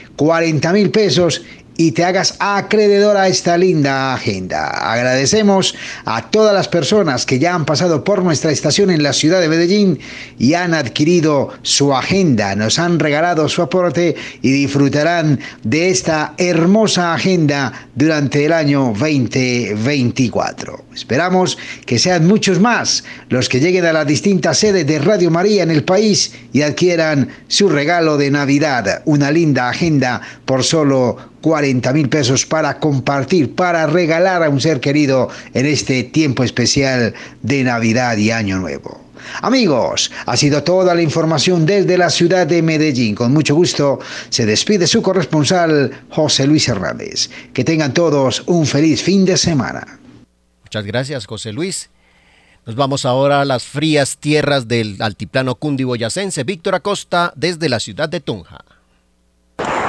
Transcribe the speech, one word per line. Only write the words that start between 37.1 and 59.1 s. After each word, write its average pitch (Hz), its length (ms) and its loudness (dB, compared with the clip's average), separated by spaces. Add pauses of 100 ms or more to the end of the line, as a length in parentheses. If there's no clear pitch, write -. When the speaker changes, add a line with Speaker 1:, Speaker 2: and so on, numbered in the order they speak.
Speaker 1:
de 131 240 0
Navidad 117 500 0
y 104 160 0
Año 101 280 -4
Nuevo. 73 420 -10 (400)
Amigos, 151 680 0 (160)
ha 120 120 -4
sido 147 260 0
toda 180 320 2
la 170 60 0
información 160 640 0
desde 180 320 2
la 175 120 2
ciudad 175 380 2
de 170 140 2
Medellín. 147 540 0
Con 120 180 0
mucho 147 220 2
gusto 143 440 2 (300)
se 120 160 0
despide 160 420 0
su 233 140 2
corresponsal 160 880 0 (180)
José 147 380 0
Luis 151 220 2
Hernández. 60 600 -6 (240)
Que - 120 -2
tengan 156 280 0
todos 143 520 0
un 170 200 2
feliz 147 380 0
fin 190 220 2
de 180 100 2
semana. 135 640 -4 (640)
Speaker 2:
Muchas 107 220 -10
gracias, 120 400 -6
José 107 260 -12
Luis. 165 380 -8 (760)
Nos 113 120 -10
vamos 139 280 -2
ahora 139 360 2
a 139 40 0
las 131 200 -2
frías 147 520 -2
tierras 139 520 0
del 113 320 -2
altiplano 117 540 -4
cundiboyacense. 135 920 -4
Víctor 185 300 -4
Acosta, 180 600 -4
desde 160 320 -4
la 117 140 -2
ciudad 113 260 -8
de 156 140 -8
Tunja. 95 420 -12 (1300)